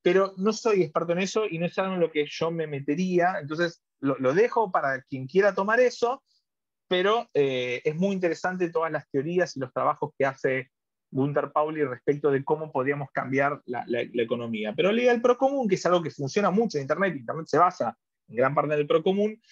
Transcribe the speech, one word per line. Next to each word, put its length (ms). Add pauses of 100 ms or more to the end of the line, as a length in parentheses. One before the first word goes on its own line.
pero 340
no 160
soy 300
experto 300
en 80
eso 280
y 100
no 60
es 140
algo 160
en 60
lo 100
que 180
yo 220
me 160
metería, 760
entonces 420 (180)
lo, 180
lo 160
dejo 360
para 320
quien 240
quiera 280
tomar 260
eso, 420 (640)
pero, 440
eh, 520
es 100
muy 180
interesante 560
todas 240
las 160
teorías 480
y 40
los 120
trabajos 460
que 80
hace 440 (400)
Gunther 400
Pauli 320
respecto 480
de 140
cómo 260
podríamos 420
cambiar 520
la, 220
la, 160 (100)
la 100
economía. 540
Pero 160
la 80
idea 120
del 100
procomún, 460
que 80
es 100
algo 160
que 80
funciona 400
mucho 260
en 60
Internet, 340
Internet 300
se 100
basa 400 (320)
en 80
gran 180
parte 220
del 100
procomún, 540 (120)